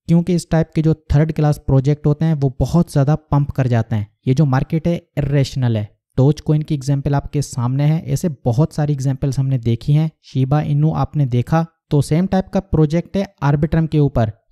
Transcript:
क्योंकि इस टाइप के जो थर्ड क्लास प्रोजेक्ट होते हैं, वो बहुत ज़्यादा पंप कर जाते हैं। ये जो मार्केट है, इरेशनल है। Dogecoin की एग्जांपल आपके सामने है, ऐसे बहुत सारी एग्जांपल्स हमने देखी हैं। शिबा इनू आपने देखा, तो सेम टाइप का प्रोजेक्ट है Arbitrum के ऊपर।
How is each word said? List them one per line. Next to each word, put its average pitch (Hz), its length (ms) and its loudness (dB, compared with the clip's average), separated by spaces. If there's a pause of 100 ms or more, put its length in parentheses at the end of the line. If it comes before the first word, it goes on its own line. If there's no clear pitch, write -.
क्योंकि 170 280 2
इस - 160 -4
टाइप 160 240 2
के 160 60 2
जो 156 120 2 (160)
थर्ड 156 220 2
क्लास 147 280 0
प्रोजेक्ट 135 460 0
होते 147 200 0
हैं, 160 80 2
वो 139 260 -2
बहुत 160 320 0
ज़्यादा 143 240 2
पंप 143 360 -2
कर 131 160 -2
जाते 113 280 0
हैं। 104 120 -6 (200)
ये 131 60 2
जो 151 140 2
मार्केट 135 400 0
है, 170 80 0 (220)
इरेशनल 135 600 0
है। 104 120 -4 (280)
Dogecoin 151 460 2
की 156 120 -4
एग्जांपल 139 400 -2
आपके 143 260 -4
सामने 127 420 -4
है, 156 200 2
ऐसे 143 260 -4 (160)
बहुत 127 280 0
सारी 147 200 -2
एग्जांपल्स 131 460 -4
हमने 135 200 -2
देखी 117 340 -2
हैं। 156 160 2 (140)
शिबा 131 400 -2
इनू 151 300 0
आपने 143 340 -2
देखा, 123 380 0 (260)
तो 143 120 2
सेम 170 240 0
टाइप 190 220 -2
का 190 120 -4
प्रोजेक्ट 160 560 -2
है 196 80 -2 (180)
Arbitrum 151 440 0
के 151 120 0
ऊपर। 123 320 0 (200)